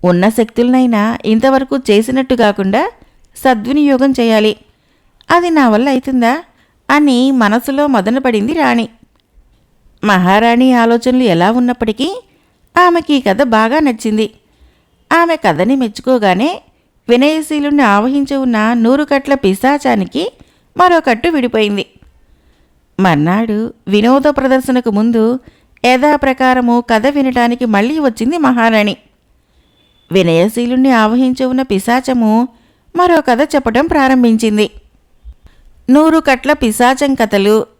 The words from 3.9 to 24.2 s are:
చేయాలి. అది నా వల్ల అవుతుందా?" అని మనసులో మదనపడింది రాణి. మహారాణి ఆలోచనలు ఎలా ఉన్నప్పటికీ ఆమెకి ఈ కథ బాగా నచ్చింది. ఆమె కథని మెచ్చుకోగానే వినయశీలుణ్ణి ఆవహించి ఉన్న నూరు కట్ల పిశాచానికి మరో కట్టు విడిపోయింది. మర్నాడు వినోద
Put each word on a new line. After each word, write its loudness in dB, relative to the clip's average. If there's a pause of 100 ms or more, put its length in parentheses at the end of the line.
చేయాలి. 2 (720)
అది 2
నా 2
వల్ల 2
అవుతుందా?" -2 (460)
అని 2
మనసులో 0
మదనపడింది -2
రాణి. -2 (1160)
మహారాణి 2
ఆలోచనలు 0
ఎలా 2
ఉన్నప్పటికీ -4 (560)
ఆమెకి 2
ఈ 2
కథ 0
బాగా 0
నచ్చింది. -2 (840)
ఆమె 0
కథని 0
మెచ్చుకోగానే -2 (460)
వినయశీలుణ్ణి 0
ఆవహించి 0
ఉన్న -2
నూరు 2
కట్ల -2
పిశాచానికి -2 (440)
మరో 4
కట్టు -2
విడిపోయింది. -2 (1120)
మర్నాడు 0 (300)
వినోద 2 (120)